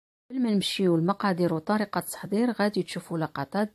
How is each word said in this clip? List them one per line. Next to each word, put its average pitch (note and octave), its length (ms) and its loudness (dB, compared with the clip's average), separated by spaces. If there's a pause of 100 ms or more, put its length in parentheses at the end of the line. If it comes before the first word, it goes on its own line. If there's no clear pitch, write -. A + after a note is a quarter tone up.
(300)
قبل C4 120 -2
ما A#3 80 2
نمشيو F#3+ 460 2
للمقادير F3 580 2
وطريقه G#3 440 -2
التحضير، G#3 540 -2
غادي G#3 300 0
تشوفوا F3 360 -6
لقطات D#3+ 560 -4